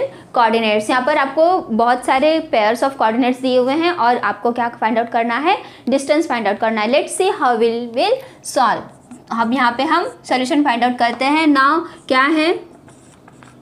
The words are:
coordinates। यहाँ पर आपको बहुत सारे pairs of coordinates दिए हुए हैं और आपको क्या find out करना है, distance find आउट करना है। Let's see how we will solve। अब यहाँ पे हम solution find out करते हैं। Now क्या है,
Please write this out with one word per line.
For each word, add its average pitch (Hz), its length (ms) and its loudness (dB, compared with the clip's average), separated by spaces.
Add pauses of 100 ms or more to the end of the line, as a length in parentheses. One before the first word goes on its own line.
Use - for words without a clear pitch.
(380)
coordinates। 220 520 2
यहाँ 254 160 0
पर 302 120 0
आपको 320 420 2
बहुत 247 460 0
सारे 311 480 2
pairs 247 360 2
of 269 80 -8
coordinates 247 440 0
दिए 254 160 0
हुए 254 160 2
हैं 330 180 0
और 240 260 2
आपको 208 340 -2
क्या 240 180 -2
find 233 300 -2
out 233 100 -2
करना 233 280 -2
है, 359 200 0 (320)
distance 294 380 0
find 226 200 -4
आउट 190 100 0
करना 226 240 -2
है। 220 80 -2
Let's 349 320 0
see 370 100 2 (100)
how 247 160 2
we 233 380 -2
will 381 180 0 (440)
solve। 220 240 2 (500)
अब 226 220 -2
यहाँ 254 240 2
पे 269 60 -2
हम 330 220 0 (240)
solution 269 340 0
find 240 200 0
out 247 140 0
करते 240 280 -2
हैं। 302 220 2
Now 294 380 4 (220)
क्या 254 140 2
है, 311 380 0 (1040)